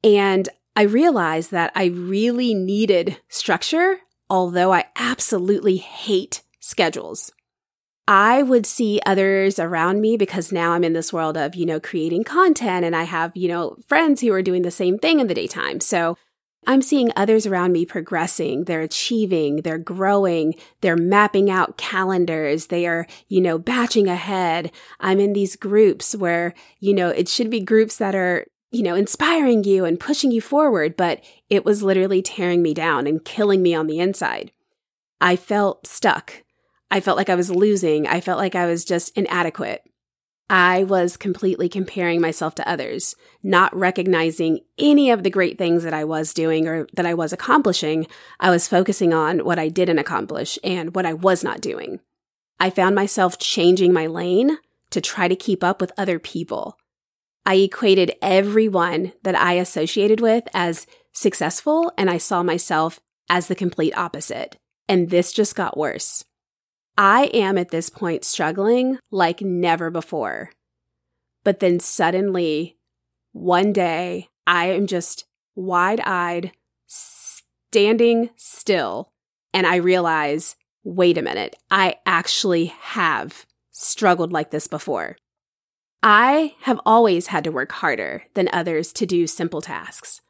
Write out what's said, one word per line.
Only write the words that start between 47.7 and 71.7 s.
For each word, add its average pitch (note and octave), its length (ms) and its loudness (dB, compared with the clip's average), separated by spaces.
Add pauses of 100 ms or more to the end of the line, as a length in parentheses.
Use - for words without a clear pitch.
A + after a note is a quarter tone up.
I F#3 120 2
was E3+ 180 2
focusing F#3 460 2
on D#3+ 260 0
what E3+ 180 -2
I D#3 100 -2
didn't E3+ 300 0
accomplish - 640 -6
and F3 320 -6
what F#3 120 -2
I E3 80 -4
was F3 280 0
not - 180 -6
doing. - 400 -10 (600)
I F#3 100 2
found F#3+ 240 2
myself G3 440 0
changing F3+ 540 2
my D#3+ 140 0
lane F3+ 520 0 (320)
to - 100 -4
try - 280 -2
to F#3 60 2
keep F#3 300 -4
up F#3 160 0
with F3+ 160 -4
other F3+ 220 -2
people. - 580 -8 (720)
I F#3+ 80 2
equated F#3+ 680 2
everyone F#3+ 1000 2
that F#3 120 -2
I F3 200 2
associated F#3 680 0
with A3+ 240 2 (100)
as F3 320 -2 (260)
successful, D4 840 0
and F#3+ 100 0
I F3 100 -2
saw F3 240 -2
myself E3 580 -2 (280)
as F3+ 200 2
the F#3 60 -2
complete E3+ 420 -2
opposite. - 600 -6 (320)
And F3+ 220 2
this F3 220 2
just G#3 240 0
got - 200 -6
worse. - 480 -4 (720)
I G#3 280 4 (100)
am G3 240 0
at F3 120 -4
this E3 200 -4
point - 340 -6
struggling A3+ 760 0 (120)
like F3 300 0
never F3 500 -2
before. C3+ 600 -8 (920)
But G3 180 0
then F3 200 2